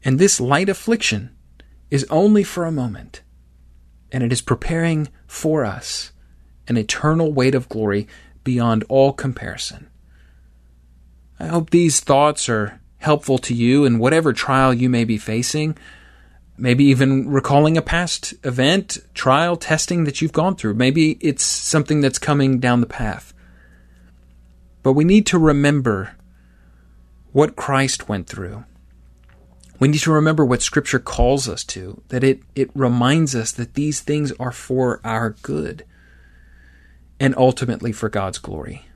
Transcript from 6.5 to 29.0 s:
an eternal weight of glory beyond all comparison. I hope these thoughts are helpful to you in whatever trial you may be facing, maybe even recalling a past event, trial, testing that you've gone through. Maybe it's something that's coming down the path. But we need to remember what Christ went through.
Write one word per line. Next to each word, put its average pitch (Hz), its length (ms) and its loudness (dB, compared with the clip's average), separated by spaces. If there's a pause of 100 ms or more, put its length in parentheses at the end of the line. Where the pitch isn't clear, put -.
an 123 100 -2
eternal 151 560 0
weight 131 220 2
of 127 140 -2
glory 104 400 -2 (340)
beyond 117 460 0
all 135 240 4
comparison. - 760 -10 (1500)
I 165 100 -10
hope 165 220 -2
these 170 300 4
thoughts 147 480 2
are 107 320 -4 (180)
helpful 143 400 0
to - 160 -4
you 123 300 4
in 120 140 2
whatever 147 340 2
trial 131 400 2
you 123 160 0
may 120 160 2
be 107 140 -2
facing, 139 580 -4 (800)
maybe 127 280 2
even 135 440 4
recalling 143 480 2
a 156 60 0
past - 520 -4 (100)
event, 143 540 0 (140)
trial, 160 440 0
testing 165 480 -2
that 143 180 -4
you've 156 100 -2
gone 180 220 0
through. 107 200 -4
Maybe 143 460 2
it's 143 240 -2
something 151 560 0
that's 135 200 0
coming 135 400 2
down 123 200 2
the 120 60 2
path. - 480 -8 (1500)
But 135 80 4
we 151 120 4
need 208 220 6
to 185 120 2
remember 143 800 2 (1160)
what 151 240 2
Christ 135 520 -2
went 98 200 -4
through. 104 360 -12 (1160)